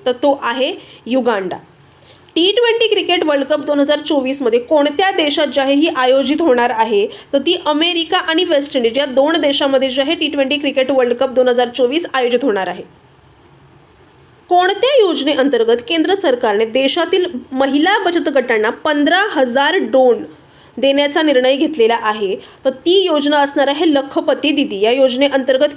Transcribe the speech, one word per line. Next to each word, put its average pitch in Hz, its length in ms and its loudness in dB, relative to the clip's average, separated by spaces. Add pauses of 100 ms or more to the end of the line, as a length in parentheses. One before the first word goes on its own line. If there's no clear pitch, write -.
तर 254 60 0
तो 277 300 0
आहे 262 320 -2 (320)
युगांडा. 226 500 -2 (800)
टी 349 160 2
ट्वेंटी 466 360 2
क्रिकेट 359 360 0
वर्ल्ड 285 220 0
कप 294 140 -2
दोन 285 200 -2
हजार 294 180 0
चोवीस 277 440 -2
मध्ये 233 160 0
कोणत्या 294 520 0
देशात 311 360 0
जी 269 140 -2
आहे 269 140 0
ही 294 220 2
आयोजित 269 460 0
होणार 247 280 2
आहे? 220 360 0
तर - 320 -6
ती 349 280 -2
अमेरिका 330 520 -2
आणि 339 260 -2
वेस्ट 294 320 -2
इंडिज 233 220 0
या 285 60 0
दोन 285 360 0
देशामध्ये 277 480 0
जी 254 120 -2
आहे 277 140 -2
टी 320 140 -4
ट्वेंटी 285 280 -2
क्रिकेट 269 340 -2
वर्ल्ड 254 240 0
कप 262 140 -2
दोन 254 200 2
हजार 247 200 0
चोवीस 262 460 -2
आयोजित 247 280 0
होणार 202 240 -2
आहे. 180 160 -10 (1700)
कोणत्या 403 580 2
योजनेअंतर्गत 269 680 0 (120)
केंद्र 330 260 0
सरकारने 240 500 0
देशातील 330 600 0 (260)
महिला 285 460 2
बचत 339 300 -2
गटांना 240 420 0
पंधरा 302 600 0
हजार 277 440 0
ड्रोन 254 480 2 (540)
देण्याचा 285 460 0
निर्णय 262 340 2
घेतलेला 233 460 0
आहे? 214 340 -4
तर - 340 -6
ती 349 340 0
योजना 294 340 0
असणार 277 300 0
आहे 302 260 0
लखपती 285 560 -2
दीदी. 226 300 -2
या 214 100 2
योजनेअंतर्गत 269 880 2